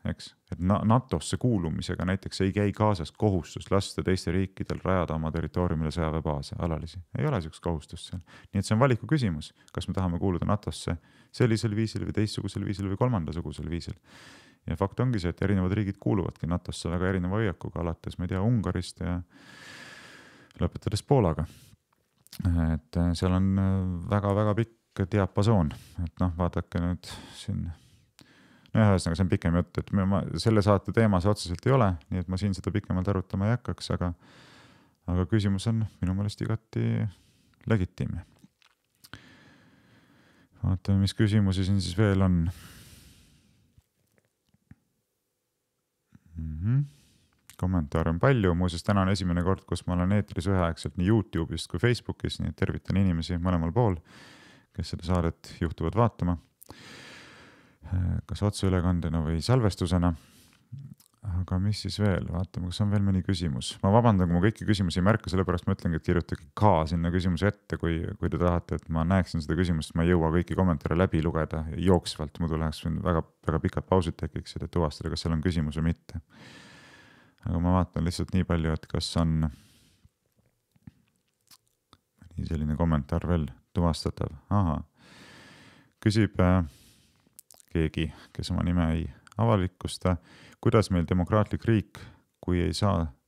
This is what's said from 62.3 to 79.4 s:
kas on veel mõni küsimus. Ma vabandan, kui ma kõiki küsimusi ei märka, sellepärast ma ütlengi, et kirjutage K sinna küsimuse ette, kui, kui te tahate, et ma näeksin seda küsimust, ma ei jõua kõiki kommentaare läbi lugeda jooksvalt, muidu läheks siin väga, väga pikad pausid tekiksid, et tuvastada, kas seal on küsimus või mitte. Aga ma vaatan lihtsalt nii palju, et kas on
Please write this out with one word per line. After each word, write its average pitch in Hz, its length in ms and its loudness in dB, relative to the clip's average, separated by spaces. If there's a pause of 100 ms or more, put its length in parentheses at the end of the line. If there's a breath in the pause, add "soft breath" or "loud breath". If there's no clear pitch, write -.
kas 87 140 -4
on 104 100 2
veel 101 120 2
mõni 95 200 2
küsimus. 87 460 -2 (100)
Ma 95 120 4
vabandan, 110 360 6
kui 85 80 4
ma 87 60 4
kõiki 110 240 0
küsimusi 92 340 2
ei 90 60 4
märka, 110 240 2
sellepärast 90 340 0
ma 95 80 2
ütlengi, 85 240 -2
et - 80 -8
kirjutage 85 400 0 (120)
K 101 160 6 (180)
sinna 87 220 0
küsimuse 92 360 2
ette, - 320 -8
kui, 82 160 0 (220)
kui 87 100 -2
te 76 120 -4
tahate, 87 360 0
et - 160 -10
ma 80 160 0
näeksin 90 320 0
seda 76 160 -4
küsimust, 85 400 -2
ma 82 80 2
ei 87 60 4
jõua 80 240 4
kõiki 85 220 0
kommentaare 85 420 0
läbi 87 260 2
lugeda 80 380 -2 (180)
jooksvalt, 85 640 0
muidu 80 180 0
läheks 78 220 -4
siin 80 220 -2
väga, 82 200 2 (220)
väga 78 160 0
pikad - 260 -4
pausid 90 320 2
tekiksid, 76 460 -8
et - 80 -14
tuvastada, 80 380 -2
kas - 120 -6
seal 82 80 0
on 78 120 -2
küsimus 78 360 0
või 82 80 2
mitte. - 320 -6 (1200 loud breath)
Aga 85 160 -2
ma 90 180 4
vaatan 82 260 0
lihtsalt 85 280 -4
nii 90 140 2
palju, 80 260 0
et - 160 -6
kas - 220 -4 (100)
on 82 140 2 (2750 soft breath)